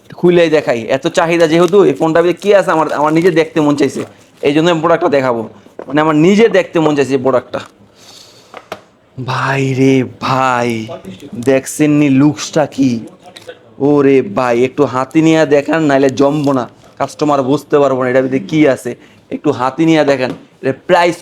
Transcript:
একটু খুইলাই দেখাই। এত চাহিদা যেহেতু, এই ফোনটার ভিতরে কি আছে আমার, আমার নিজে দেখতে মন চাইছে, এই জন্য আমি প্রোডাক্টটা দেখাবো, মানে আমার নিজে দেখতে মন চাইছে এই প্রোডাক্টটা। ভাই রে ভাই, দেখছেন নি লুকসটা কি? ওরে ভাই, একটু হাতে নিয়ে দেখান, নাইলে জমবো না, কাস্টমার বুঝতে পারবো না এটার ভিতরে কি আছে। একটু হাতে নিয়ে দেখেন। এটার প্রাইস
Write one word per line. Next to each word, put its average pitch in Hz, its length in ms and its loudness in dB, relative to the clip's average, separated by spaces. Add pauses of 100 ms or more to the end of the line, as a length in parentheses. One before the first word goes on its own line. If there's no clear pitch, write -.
একটু - 120 -20
খুইলাই 175 340 2
দেখাই। 147 320 0
এত 135 260 -4
চাহিদা 170 400 0
যেহেতু, 175 360 2
এই 147 100 2
ফোনটার 160 300 0
ভিতরে 175 180 -2
কি 202 140 2
আছে 180 160 0
আমার, 160 220 0
আমার 151 200 0
নিজে 170 180 2
দেখতে 160 300 0
মন 147 140 0
চাইছে, 127 300 -2 (360)
এই 143 120 0
জন্য 160 180 2
আমি 160 80 0
প্রোডাক্টটা 165 300 0
দেখাবো, 123 400 -2 (380)
মানে 147 140 0
আমার 156 140 2
নিজে 202 340 4
দেখতে 175 300 0
মন 151 160 2
চাইছে 135 160 0
এই 135 60 2
প্রোডাক্টটা। 123 420 -2 (1700)
ভাই 135 480 -4
রে 135 300 2 (180)
ভাই, 123 640 -2 (480)
দেখছেন 131 560 0
নি 147 180 2
লুকসটা 143 560 0
কি? 131 340 -2 (800)
ওরে 139 420 4
ভাই, 120 420 -2
একটু 131 220 -2
হাতে 131 360 -2
নিয়ে 160 240 2
দেখান, 147 380 0
নাইলে 139 260 2
জমবো 139 440 0
না, 120 160 -4 (280)
কাস্টমার 143 440 -2
বুঝতে 139 380 -2
পারবো 135 240 0
না 127 60 -2
এটার 131 140 2
ভিতরে 131 160 -4
কি 151 280 0
আছে। 120 280 -4 (360)
একটু 143 200 -4
হাতে 131 340 -2
নিয়ে 160 180 4
দেখেন। 135 280 -2
এটার - 420 -8 (140)
প্রাইস 175 340 2